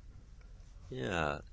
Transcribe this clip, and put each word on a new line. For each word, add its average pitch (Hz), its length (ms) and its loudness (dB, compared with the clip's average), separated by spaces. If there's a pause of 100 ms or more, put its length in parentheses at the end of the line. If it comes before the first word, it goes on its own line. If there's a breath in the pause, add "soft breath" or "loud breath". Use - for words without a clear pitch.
(920)
Yeah, 87 480 4 (140)